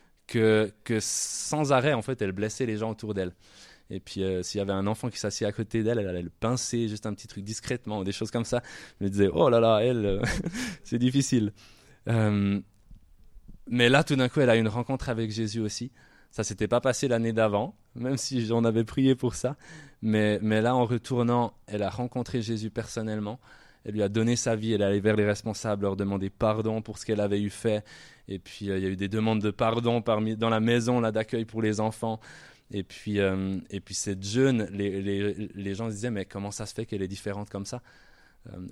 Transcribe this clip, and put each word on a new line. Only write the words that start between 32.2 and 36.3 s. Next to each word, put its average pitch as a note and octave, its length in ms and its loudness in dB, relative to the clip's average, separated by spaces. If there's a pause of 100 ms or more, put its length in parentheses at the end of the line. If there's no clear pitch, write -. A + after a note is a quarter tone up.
Et G2+ 120 -6
puis, G2+ 380 -4
euh, F#2+ 380 2 (120)
et G2+ 100 -6
puis - 140 -14
cette F#2+ 280 -4
jeune, A#2 480 2
les, G2 320 -2
les, G2+ 320 -2
les G2 400 -6
gens A2+ 140 -6
se G#2+ 60 -6
disaient, « A2 180 -6
Mais G2 120 -4
comment G2+ 260 -8